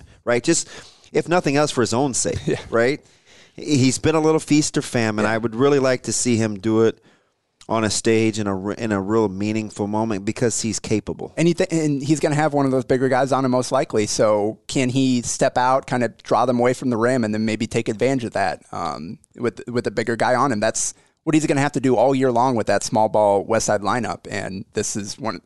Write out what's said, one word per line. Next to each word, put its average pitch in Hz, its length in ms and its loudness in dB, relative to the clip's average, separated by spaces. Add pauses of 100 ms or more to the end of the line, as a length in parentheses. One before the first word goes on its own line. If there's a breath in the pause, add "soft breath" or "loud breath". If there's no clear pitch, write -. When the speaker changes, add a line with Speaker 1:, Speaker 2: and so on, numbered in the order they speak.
Speaker 1:
Yeah. - 60 -20 (120)
Speaker 2:
right? 120 200 0
Just, 170 240 0 (440 loud breath)
if 151 160 -2
nothing 160 280 0
else, 147 160 2
for - 80 -2
his 107 120 2
own 131 220 0
sake, - 280 -2
Speaker 1:
<laughs> - 40 -6
Yeah. - 140 -2 (100)
Speaker 2:
right? 123 340 0 (520 soft breath)
He's 131 420 2
been 156 160 0
a 160 60 4
little 156 200 4
feast 147 380 2
or 143 40 -2
famine. 110 420 0
Speaker 1:
Yeah. 107 80 0
Speaker 2:
I 113 60 0
would 110 160 -4
really 143 260 4
like 131 240 0
to 117 80 -6
see 120 240 0
him 107 220 0
do 110 240 2
it 113 180 2 (680 soft breath)
on 113 160 0
a 107 60 0
stage 110 500 0
in 107 80 -2
a 101 80 -2
re-, 98 220 -6
in 113 160 -4
a 98 80 0
real 107 280 2
meaningful 104 580 -4
moment 107 400 -4
because 110 340 -2
he's 110 180 -4
capable. - 600 -6
Speaker 1:
And 165 100 2
he 170 60 2
th-, 185 180 -2
and 151 300 -2
he's 139 180 0
gonna 156 140 0
have 151 180 0
one 143 140 2
of 131 60 0
those 127 120 0
bigger 131 240 0
guys 131 240 2
on 135 120 0
him 127 80 0
most 123 200 0
likely. 131 340 0
So 107 600 2
can 127 240 0
he 127 320 2
step - 340 -2
out, 131 300 2
kind 127 160 -2
of 113 120 -2 (100)
draw 117 200 2
them 123 140 2
away 123 160 4
from 131 160 -4
the 120 80 0
rim, 120 260 2
and 107 80 -2
then 107 140 -2
maybe 110 200 -2
take 113 220 -2
advantage 123 360 0
of 101 80 -6
that, 95 380 -2
um, 82 480 -8 (180)
with, - 300 -4
with 120 200 -4
a 120 40 -4
bigger 113 240 -2
guy 117 200 0
on 127 180 2
him? 104 80 -2
That's - 320 -2 (300 soft breath)
what 160 120 -2
he's 160 120 4
gonna 147 160 2
have 143 100 0
to 139 80 -2
do 123 160 2
all 127 180 4
year 131 160 2
long 123 240 2
with 110 120 0
that 101 160 2
small 110 260 0
ball 101 360 4
West 110 200 0
Side 107 160 0
lineup. 101 480 -4
And 98 460 -8
this - 200 -4
is 101 240 -8
one, 101 280 -6